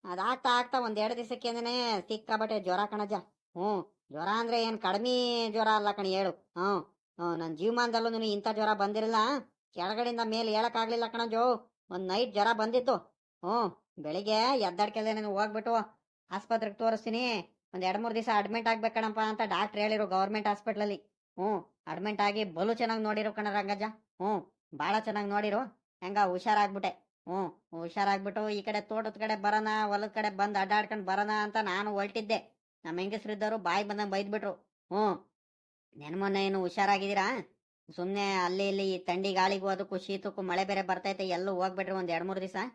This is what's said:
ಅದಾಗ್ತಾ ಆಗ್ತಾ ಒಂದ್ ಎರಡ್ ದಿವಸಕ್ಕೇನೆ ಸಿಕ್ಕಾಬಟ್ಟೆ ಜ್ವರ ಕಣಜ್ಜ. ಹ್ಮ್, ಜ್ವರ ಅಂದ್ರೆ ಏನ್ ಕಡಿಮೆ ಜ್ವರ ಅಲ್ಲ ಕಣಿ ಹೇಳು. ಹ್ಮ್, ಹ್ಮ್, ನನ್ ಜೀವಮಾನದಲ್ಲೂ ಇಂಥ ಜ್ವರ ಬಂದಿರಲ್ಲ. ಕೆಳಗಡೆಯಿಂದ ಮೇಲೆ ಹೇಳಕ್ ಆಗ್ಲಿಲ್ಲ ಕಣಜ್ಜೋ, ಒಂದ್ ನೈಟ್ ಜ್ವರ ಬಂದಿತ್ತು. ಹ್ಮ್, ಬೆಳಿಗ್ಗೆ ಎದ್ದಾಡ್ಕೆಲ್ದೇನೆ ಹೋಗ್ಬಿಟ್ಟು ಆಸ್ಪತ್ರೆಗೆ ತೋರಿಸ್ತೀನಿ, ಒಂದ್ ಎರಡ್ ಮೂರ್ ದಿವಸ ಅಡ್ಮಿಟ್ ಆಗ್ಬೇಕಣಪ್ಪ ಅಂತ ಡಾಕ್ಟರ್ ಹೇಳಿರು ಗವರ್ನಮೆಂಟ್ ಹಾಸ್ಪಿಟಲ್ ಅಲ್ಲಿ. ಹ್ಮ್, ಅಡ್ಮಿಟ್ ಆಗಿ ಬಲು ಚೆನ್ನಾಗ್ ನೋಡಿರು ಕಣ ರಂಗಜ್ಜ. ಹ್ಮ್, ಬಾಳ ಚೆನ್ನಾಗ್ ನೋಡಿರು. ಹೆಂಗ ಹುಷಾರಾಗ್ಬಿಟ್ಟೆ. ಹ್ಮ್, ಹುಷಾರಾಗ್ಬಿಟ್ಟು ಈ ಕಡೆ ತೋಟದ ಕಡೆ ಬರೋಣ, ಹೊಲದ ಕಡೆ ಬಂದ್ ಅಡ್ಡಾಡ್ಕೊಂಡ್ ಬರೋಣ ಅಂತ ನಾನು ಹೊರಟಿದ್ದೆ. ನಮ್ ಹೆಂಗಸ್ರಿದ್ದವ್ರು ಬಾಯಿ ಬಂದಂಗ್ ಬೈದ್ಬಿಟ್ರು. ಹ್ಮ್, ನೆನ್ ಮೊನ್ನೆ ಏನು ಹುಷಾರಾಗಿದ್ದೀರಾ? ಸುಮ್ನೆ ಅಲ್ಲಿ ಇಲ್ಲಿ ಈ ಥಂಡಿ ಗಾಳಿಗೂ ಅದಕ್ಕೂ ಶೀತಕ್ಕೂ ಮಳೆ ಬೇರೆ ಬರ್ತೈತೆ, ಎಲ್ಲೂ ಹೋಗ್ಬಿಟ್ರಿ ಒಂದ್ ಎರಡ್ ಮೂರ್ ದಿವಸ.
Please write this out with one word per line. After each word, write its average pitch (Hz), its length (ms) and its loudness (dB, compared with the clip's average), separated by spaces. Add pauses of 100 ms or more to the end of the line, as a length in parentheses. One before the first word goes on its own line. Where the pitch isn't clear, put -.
ಅದಾಗ್ತಾ 214 460 0
ಆಗ್ತಾ 247 300 4
ಒಂದ್ 220 180 -2
ಎರಡ್ 220 180 0
ದಿವಸಕ್ಕೇನೆ 233 580 -4 (260)
ಸಿಕ್ಕಾಬಟ್ಟೆ 220 600 -2
ಜ್ವರ 185 260 0
ಕಣಜ್ಜ. 208 280 -2 (420)
ಹ್ಮ್, 190 260 0 (300)
ಜ್ವರ 156 160 -4
ಅಂದ್ರೆ 233 340 2
ಏನ್ 226 160 -2
ಕಡಿಮೆ 214 360 2 (360)
ಜ್ವರ 220 180 2
ಅಲ್ಲ 208 240 4
ಕಣಿ 202 160 -2
ಹೇಳು. 190 240 2 (240)
ಹ್ಮ್, 190 240 2 (380)
ಹ್ಮ್, 170 200 -2
ನನ್ 165 180 -4
ಜೀವಮಾನದಲ್ಲೂ 226 680 2
ಇಂಥ 208 260 0
ಜ್ವರ 214 240 2
ಬಂದಿರಲ್ಲ. 214 480 2 (540)
ಕೆಳಗಡೆಯಿಂದ 226 500 -2
ಮೇಲೆ 220 280 0
ಹೇಳಕ್ 226 240 2
ಆಗ್ಲಿಲ್ಲ 226 300 0
ಕಣಜ್ಜೋ, 226 360 0 (480)
ಒಂದ್ 185 180 -4
ನೈಟ್ 208 260 2
ಜ್ವರ 208 180 6
ಬಂದಿತ್ತು. 233 440 4 (460)
ಹ್ಮ್, 208 260 2 (300)
ಬೆಳಿಗ್ಗೆ 190 400 0 (200)
ಎದ್ದಾಡ್ಕೆಲ್ದೇನೆ 214 680 0
ಹೋಗ್ಬಿಟ್ಟು 214 480 0 (560)
ಆಸ್ಪತ್ರೆಗೆ 214 440 -2
ತೋರಿಸ್ತೀನಿ, 226 480 0 (520)
ಒಂದ್ 185 100 -4
ಎರಡ್ 190 180 0
ಮೂರ್ 233 120 -2
ದಿವಸ 220 200 -2
ಅಡ್ಮಿಟ್ 214 340 2
ಆಗ್ಬೇಕಣಪ್ಪ 220 520 0
ಅಂತ 220 240 0
ಡಾಕ್ಟರ್ 202 360 0
ಹೇಳಿರು 214 260 2
ಗವರ್ನಮೆಂಟ್ 196 420 0
ಹಾಸ್ಪಿಟಲ್ 208 340 -2
ಅಲ್ಲಿ. 202 160 -2 (400)
ಹ್ಮ್, 196 220 0 (260)
ಅಡ್ಮಿಟ್ 185 340 -4
ಆಗಿ 208 240 2
ಬಲು 190 300 0
ಚೆನ್ನಾಗ್ 226 280 0
ನೋಡಿರು 214 300 0
ಕಣ 208 180 -4
ರಂಗಜ್ಜ. 202 340 -2 (340)
ಹ್ಮ್, 196 220 0 (340)
ಬಾಳ 156 240 0
ಚೆನ್ನಾಗ್ 208 300 -4
ನೋಡಿರು. 208 320 0 (420)
ಹೆಂಗ 196 240 -2
ಹುಷಾರಾಗ್ಬಿಟ್ಟೆ. 196 680 2 (340)
ಹ್ಮ್, 185 220 -2 (240)
ಹುಷಾರಾಗ್ಬಿಟ್ಟು 196 760 -2
ಈ 208 140 -2
ಕಡೆ 208 180 -2
ತೋಟದ 214 380 -6
ಕಡೆ 214 240 -2
ಬರೋಣ, 214 260 2 (180)
ಹೊಲದ 202 220 -2
ಕಡೆ 208 220 -2
ಬಂದ್ 202 280 -2
ಅಡ್ಡಾಡ್ಕೊಂಡ್ 208 480 0
ಬರೋಣ 202 240 0 (120)
ಅಂತ 208 200 -4
ನಾನು 202 300 -2
ಹೊರಟಿದ್ದೆ. 208 460 -2 (460)
ನಮ್ 165 140 -6
ಹೆಂಗಸ್ರಿದ್ದವ್ರು 214 600 -4
ಬಾಯಿ 185 260 0
ಬಂದಂಗ್ 202 260 -4
ಬೈದ್ಬಿಟ್ರು. 202 420 -2 (380)
ಹ್ಮ್, 196 260 2 (800)
ನೆನ್ 156 240 -8
ಮೊನ್ನೆ 196 260 2
ಏನು 190 140 2
ಹುಷಾರಾಗಿದ್ದೀರಾ? 196 640 2 (640)
ಸುಮ್ನೆ 196 460 -2
ಅಲ್ಲಿ 185 340 2
ಇಲ್ಲಿ 196 260 0
ಈ 180 40 -4
ಥಂಡಿ 185 340 -2
ಗಾಳಿಗೂ 190 360 2
ಅದಕ್ಕೂ 190 300 -2
ಶೀತಕ್ಕೂ 196 440 -6
ಮಳೆ 185 220 0
ಬೇರೆ 196 180 0
ಬರ್ತೈತೆ, 190 460 -2
ಎಲ್ಲೂ 185 260 0
ಹೋಗ್ಬಿಟ್ರಿ 185 400 -2
ಒಂದ್ 180 160 -2
ಎರಡ್ 170 140 0
ಮೂರ್ 190 160 -2
ದಿವಸ. 185 160 -6 (180)